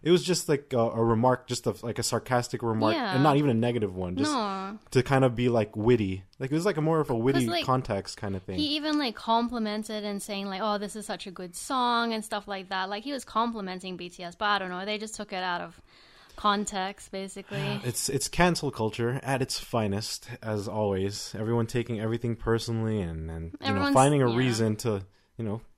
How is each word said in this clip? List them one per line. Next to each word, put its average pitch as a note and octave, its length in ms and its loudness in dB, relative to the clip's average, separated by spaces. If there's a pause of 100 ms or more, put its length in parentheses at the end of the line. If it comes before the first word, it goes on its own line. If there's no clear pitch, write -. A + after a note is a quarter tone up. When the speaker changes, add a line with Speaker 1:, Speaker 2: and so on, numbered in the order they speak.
Speaker 1:
it D3+ 60 0
was E3+ 140 6
just, E3+ 260 0
like, C#3+ 240 0
a, B2 60 4
a A2+ 240 4
remark, A#2 440 4
just - 200 -2
a, G#2 160 0
like, A#2 160 -4
a A#2 40 -2
sarcastic B2 600 0
remark, A2 320 2
Speaker 2:
Yeah. - 180 -2
Speaker 1:
and C3 100 4
not D3 140 6
even D3 140 4
a - 20 2
negative A2+ 420 0
one, F#2 200 -4
just D4 160 0
Speaker 2:
No. G3+ 480 -4 (120)
Speaker 1:
to B2+ 120 4
kind C#3 200 4
of B2 120 4
be, B2 140 2
like, A2+ 280 2
witty. G#2 460 4 (160)
Like, C3 100 -6
it C#3+ 60 0
was, E3 100 0
like, F#3 120 0
a D#3 40 0
more D#3+ 200 2
of C#3 100 -2
a B2 40 2
witty B2+ 260 4
Speaker 2:
'Cause, A#2+ 80 4
like, E4 160 -2
Speaker 1:
context B2 520 0
kind G2 180 -4
of F#2 60 -6
thing. - 160 -6
Speaker 2:
he D4 200 0
even, D4+ 200 0
like, C4 180 -2
complimented A3 920 -2
and G3+ 140 -4
saying, G3 280 -6
like, F#3+ 160 -6
"Oh, G#3 160 0
this G3+ 160 -8
is G#3+ 100 -10
such G3 220 -8
a F#3+ 40 -12
good F3 240 -12
song," A#3+ 580 0
and A3 120 -4
stuff G#3 220 -6
like F#3+ 220 -8
that. F#3+ 200 -2
Like, G3+ 140 -6
he C#4 80 -6
was C4 140 -6
complimenting F#3+ 720 -2
B F3 120 -10
T F3+ 140 -14
S, F3 100 -10
but - 120 -4
I G#3 140 2
don't F#3+ 100 -4
know. F3+ 160 -6
They G#3+ 120 -4
just G#3+ 160 -8
took G#3 200 -10
it F#3 100 -4
out F3 180 -2
of E3+ 180 -12 (560)
context, G3+ 760 -2
basically. G3 480 -8
Speaker 1:
<sighs> D3 240 -4
It's, - 260 -2
it's C3+ 180 0
cancel E3 440 4
culture A#2 500 0
at C3 220 0
its - 160 -4
finest, G#2 680 -2 (120)
as G#2+ 260 -2
always. G2+ 680 0
Everyone A2+ 300 2
taking A#2 320 -2
everything A2+ 360 -2
personally A2+ 680 0
and, D#2+ 280 -4
and, E2 160 -8
you E2 60 -10 (100)
know, - 60 -4
Speaker 2:
Everyone's, C#4 260 2
Speaker 1:
finding C#3 300 6
a A#2+ 80 4
Speaker 2:
yeah. A2+ 60 0
Speaker 1:
reason A2+ 400 2
to, G#2 260 -2 (340)
you A2+ 80 -4
know G#2+ 160 -4 (160)